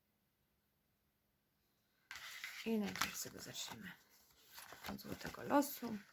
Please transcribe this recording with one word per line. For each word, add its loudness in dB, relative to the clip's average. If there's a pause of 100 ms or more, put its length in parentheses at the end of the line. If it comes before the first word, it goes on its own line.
(2750)
I 6
najpierw 4
sobie -4
zaczniemy -6 (1000)
od -4
złotego -6
losu. 4 (160)